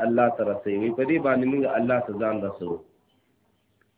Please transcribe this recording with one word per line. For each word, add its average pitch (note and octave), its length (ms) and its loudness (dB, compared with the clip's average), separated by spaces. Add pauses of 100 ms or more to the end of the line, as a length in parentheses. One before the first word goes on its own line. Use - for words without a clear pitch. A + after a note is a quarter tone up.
الله A#2 320 4
ته A2+ 140 -2
رسوي. G2+ 280 -2
وایي A2+ 200 0
په C3 60 0
دې D#3 120 2 (100)
باندې B2+ 200 2
موږ C#3 160 2 (140)
الله A#2+ 240 2
ته A2 180 -4
ځان A2 160 0 (120)
رسوو. F2+ 320 -6 (1200)